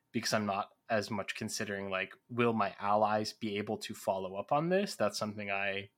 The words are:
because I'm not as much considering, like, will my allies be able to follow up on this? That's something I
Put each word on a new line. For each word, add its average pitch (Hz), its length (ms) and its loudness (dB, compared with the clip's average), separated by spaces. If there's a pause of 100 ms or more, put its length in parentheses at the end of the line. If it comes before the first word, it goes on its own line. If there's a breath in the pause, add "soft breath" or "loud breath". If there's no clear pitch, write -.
(100)
because - 220 -2
I'm 107 140 2
not 101 240 0 (180)
as 107 200 2
much 98 280 -4
considering, 101 520 -4
like, 95 240 -2 (160)
will 120 240 4
my 101 280 2
allies 107 520 4
be 104 260 -4
able 104 200 -2
to - 160 -8
follow 95 400 -2
up 101 160 -4
on 151 180 2
this? 196 280 0
That's 104 200 2
something 104 360 -4
I 98 460 -2